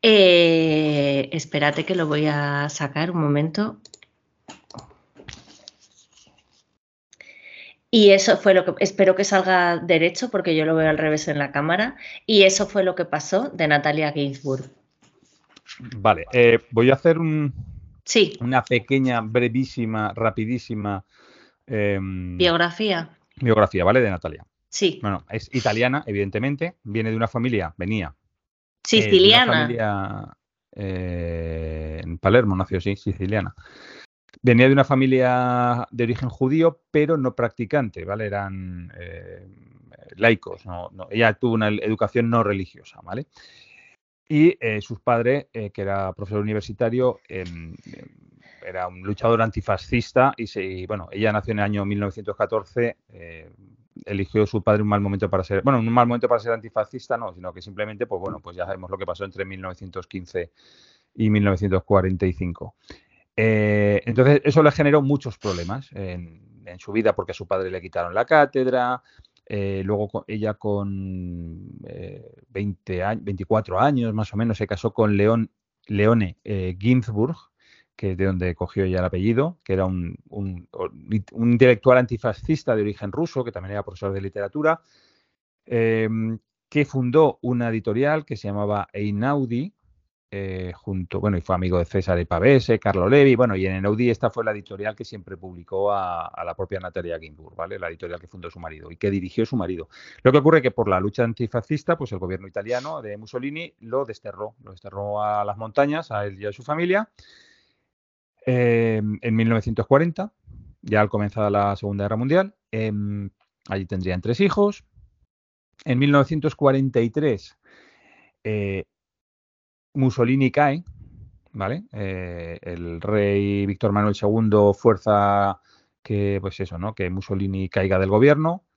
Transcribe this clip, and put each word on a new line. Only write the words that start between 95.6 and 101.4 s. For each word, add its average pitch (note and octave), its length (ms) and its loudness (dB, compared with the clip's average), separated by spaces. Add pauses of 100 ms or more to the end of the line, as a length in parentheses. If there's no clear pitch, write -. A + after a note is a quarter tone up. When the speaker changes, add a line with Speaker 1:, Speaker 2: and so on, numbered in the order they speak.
Speaker 2:
a, F2+ 360 -4
a E2+ 180 -12
la E2+ 100 -8
propia F#2+ 240 -8
Natalia F2 400 -8
Ginsburg, D#2+ 380 -20
¿vale? F#2+ 240 -10
La E2+ 80 -8
editorial E2+ 320 -12
que - 80 -20
fundó E2+ 220 -16
su F2 100 -20
marido D#2+ 320 -16
y E2+ 40 -20
que G2+ 140 -2
dirigió G2 360 -2
su C3 100 -6
marido. F2+ 320 -6 (340)
Lo B2+ 80 6
que C#3 80 6
ocurre D#3 240 6
que B2 80 0
por A2 160 -2
la F#2 140 2
lucha G#2 240 -2
antifascista, B2 720 -4